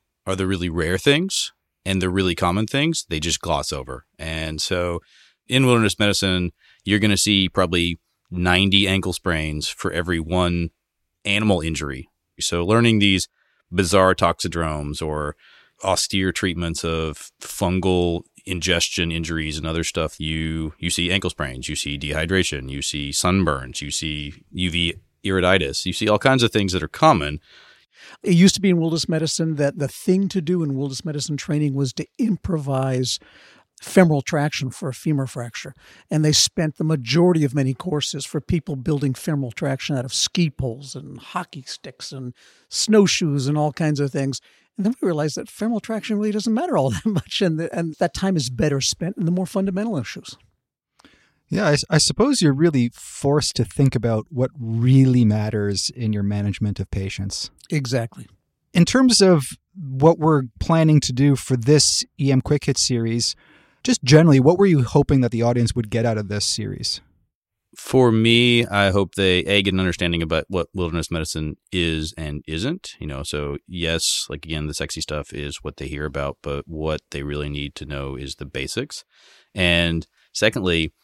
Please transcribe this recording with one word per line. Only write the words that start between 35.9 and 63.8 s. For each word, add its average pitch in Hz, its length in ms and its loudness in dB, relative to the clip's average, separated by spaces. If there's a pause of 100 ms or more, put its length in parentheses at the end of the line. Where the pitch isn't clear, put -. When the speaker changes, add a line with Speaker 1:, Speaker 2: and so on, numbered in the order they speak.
Speaker 2:
And 156 140 2
they 151 80 4
spent 156 460 0
the - 60 -2
majority 156 600 2
of 131 100 0
many 135 200 0
courses 147 520 -6
for 156 160 -6
people 160 340 -4
building 135 380 -2
femoral 139 380 -4
traction 139 440 -4
out 127 100 -4
of 127 80 -10
ski - 360 0
poles 131 460 -8
and 135 240 -16
hockey 170 480 -10
sticks - 440 -16
and 127 220 -10 (360)
snowshoes 170 800 2
and 151 100 0
all 151 160 0
kinds 151 260 0
of 139 120 0
things. 139 300 -4 (360)
And 190 80 -2
then 226 160 2
we 294 60 0
realized 156 280 0
that - 140 -10
femoral 220 300 -4
traction 214 380 -4
really 214 140 0
doesn't 214 220 -2
matter 285 240 0
all 135 120 2
<laughs> - 20 0
that 143 140 -6
much. 196 360 -2
And, 165 180 2
the, 165 180 -6
and 165 220 -4
that 175 140 0
time 196 220 -2
is 127 140 -2
better 139 320 0
spent - 360 -4
in 196 80 -2
the 165 60 2
more 180 140 -2
fundamental 196 520 -4
issues. - 400 -10 (1120)
Speaker 3:
Yeah, 196 180 0
I, 147 100 4 (120)
I 160 80 2
suppose 233 440 2
you're 151 120 4
really 139 400 2
forced - 600 -2
to 120 80 0
think 135 320 2
about 110 340 0
what 127 300 -2
really 123 640 4
matters 107 680 0
in 113 200 -4
your 104 120 -2
management 101 560 -2
of 95 120 -6
patients. 98 600 -6 (180)
Speaker 2:
Exactly. 127 580 -4 (460)
Speaker 3:
In 175 100 6
terms 247 380 4
of 180 240 6 (280)
what 151 460 2
we're 151 240 4 (160)
planning 156 420 6
to - 120 -4
do 139 220 4
for - 200 -2
this 127 480 4 (160)
E 139 120 2
M 131 100 4
Quick - 240 0
Hit 139 120 0
series, 117 580 0 (480)